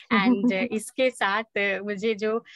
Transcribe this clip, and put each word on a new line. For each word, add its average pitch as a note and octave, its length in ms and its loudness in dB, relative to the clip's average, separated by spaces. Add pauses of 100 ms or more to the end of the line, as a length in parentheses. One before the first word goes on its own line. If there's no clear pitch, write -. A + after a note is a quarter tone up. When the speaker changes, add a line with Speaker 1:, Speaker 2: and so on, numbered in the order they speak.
(140)
Speaker 1:
And, G#3 320 4
uh, A#3+ 80 2
Speaker 2:
<laughs> A#3+ 200 -2
Speaker 1:
इसके B3+ 360 0
साथ, G#3+ 340 -2
uh, G3+ 400 -2
मुझे G#3 300 -2
जो, G#3+ 320 -2 (100)